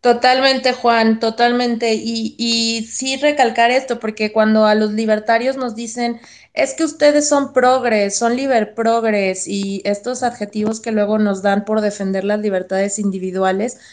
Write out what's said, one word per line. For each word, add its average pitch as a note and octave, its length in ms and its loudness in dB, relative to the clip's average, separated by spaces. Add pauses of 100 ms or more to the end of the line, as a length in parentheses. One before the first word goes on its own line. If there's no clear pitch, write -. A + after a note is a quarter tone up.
Totalmente, B3+ 720 2
Juan, A3+ 460 2
totalmente. A#3 760 0
Y, A3+ 420 -6
y A3+ 480 -2
sí C4 320 -6
recalcar B3 540 2
esto, B3+ 280 -2
porque G#3+ 320 -4
cuando G#3+ 340 4
a G#3+ 100 4
los G#3+ 160 0
libertarios A3+ 680 0
nos B3 160 -6
dicen, A#3 460 -6 (340)
"Es - 220 -2
que D#4+ 80 -2
ustedes D4 440 2
son C#4+ 260 0
progres, A#3+ 600 2
son A#3 200 0
liberprogres", A3 1120 0
y G3 360 -4
estos G#3 380 -4
adjetivos A3 580 -4
que A#3 120 -6
luego G#3+ 260 0
nos G3+ 240 0
dan G3+ 240 0
por G#3+ 160 0
defender G3 420 -4
las G#3 160 -2
libertades G3 600 -2
individuales, F#3+ 800 -2 (140)